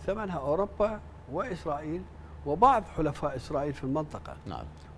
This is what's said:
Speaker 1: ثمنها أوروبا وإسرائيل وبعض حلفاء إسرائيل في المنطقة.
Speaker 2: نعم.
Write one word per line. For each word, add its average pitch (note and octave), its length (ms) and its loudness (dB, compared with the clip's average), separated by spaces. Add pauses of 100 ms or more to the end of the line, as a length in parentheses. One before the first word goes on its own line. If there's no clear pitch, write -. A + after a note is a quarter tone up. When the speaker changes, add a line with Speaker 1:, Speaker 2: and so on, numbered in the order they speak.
Speaker 1:
ثمنها F#3+ 320 -2
أوروبا G3+ 640 2 (320)
وإسرائيل E3 680 -2 (440)
وبعض G#3 380 8 (120)
حلفاء D3 400 0
إسرائيل C#3+ 360 -2
في C3+ 120 -6
المنطقة. C#3 520 -2 (100)
Speaker 2:
نعم. B1 180 -6 (340)